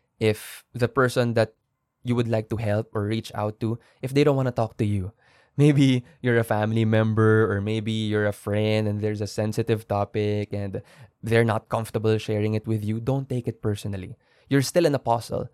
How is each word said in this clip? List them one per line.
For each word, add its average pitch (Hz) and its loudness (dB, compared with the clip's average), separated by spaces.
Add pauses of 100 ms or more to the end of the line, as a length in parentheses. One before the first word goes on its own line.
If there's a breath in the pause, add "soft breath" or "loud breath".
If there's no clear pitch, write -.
(180)
if - -2
the 120 -2
person 123 0
that 110 0 (500)
you 120 0
would 117 0
like 110 -2
to 113 -4
help 107 -2
or 104 -2
reach 110 -4
out 104 -6
to, 113 -2 (240 soft breath)
if 131 -4
they 143 6
don't 143 4
wanna 131 0
talk 113 -2
to 110 0
you. 101 -2 (440 soft breath)
Maybe 135 4 (180 soft breath)
you're 120 2
a 113 2
family 110 0
member 110 4
or 101 0
maybe 110 -4
you're 107 0
a 104 0
friend 107 0
and 104 -2
there's 107 -2
a 104 -4
sensitive 107 -2
topic 104 -2
and 101 -8 (400 loud breath)
they're 113 4
not 110 -2
comfortable 110 0
sharing 107 -2
it 107 -4
with 110 -2
you, 110 -4
don't 135 -4
take 123 -6
it 113 -8
personally. 101 -6 (320 soft breath)
You're 139 2
still 170 2
an 147 2
apostle 117 -2